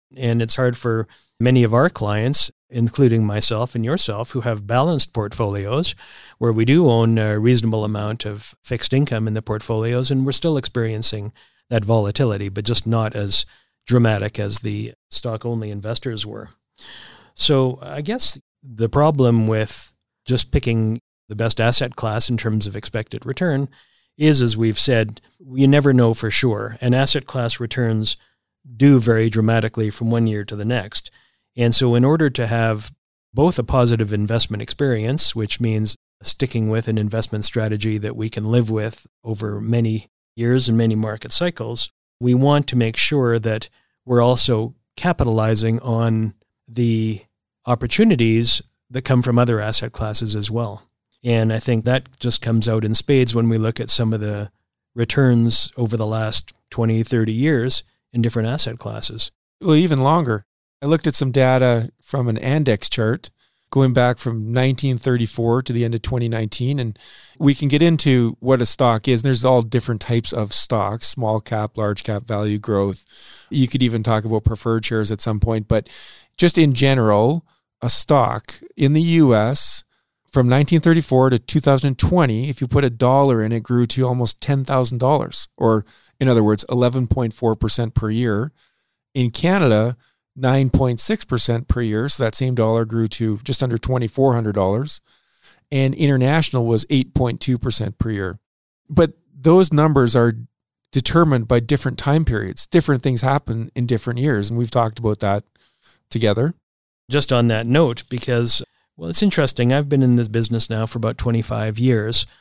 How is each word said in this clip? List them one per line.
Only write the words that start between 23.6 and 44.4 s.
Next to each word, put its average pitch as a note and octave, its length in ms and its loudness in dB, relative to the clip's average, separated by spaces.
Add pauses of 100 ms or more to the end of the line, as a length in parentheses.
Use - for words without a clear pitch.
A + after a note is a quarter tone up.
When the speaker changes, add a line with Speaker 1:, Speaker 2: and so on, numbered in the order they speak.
Speaker 1:
is, D3 240 4
as A2+ 160 0
we've A2+ 200 0
said, A2 440 0 (320)
you C3+ 140 4
never C#3 260 6
know A#2 200 6
for A2 160 -4
sure. G#2+ 520 -2
And B2 120 2
asset C3+ 320 0
class A#2 340 -6
returns A2+ 580 -2 (600)
do C3+ 220 8
vary A2+ 300 2
dramatically A2 600 0
from A2+ 220 -4
one A#2 160 2
year G#2 180 -4
to G#2+ 100 -12
the G#2 100 -8
next. A2 440 -4 (480)
And A#2+ 160 2
so A#2+ 220 4
in B2 100 4
order D3+ 240 2
to B2 160 -4
have A2+ 460 -2 (420)
both D#3 240 2
a B2 60 0
positive A#2 500 2
investment G#2+ 480 -2
experience, B2 760 -2
which G#2+ 240 -4
means A2 360 -2 (260)
sticking A2+ 480 -2
with A2 180 -2
an A2 100 0
investment G#2+ 480 -4
strategy G#2+ 520 -2
that G#2+ 180 -8
we A2 140 -6
can G#2+ 160 -8
live A2+ 240 2
with A2 380 -6 (160)
over G#2 360 -8
many A2+ 500 -2 (260)
years A#2+ 340 0
and A2+ 80 2
many A2+ 180 2
market A2 360 -6
cycles, B2+ 580 -4 (300)
we B2 160 2
want C#3+ 320 2
to - 80 -4
make A2+ 220 0
sure B2 420 0
that G#2+ 300 -4 (360)
we're B2 160 4
also A#2+ 540 2 (200)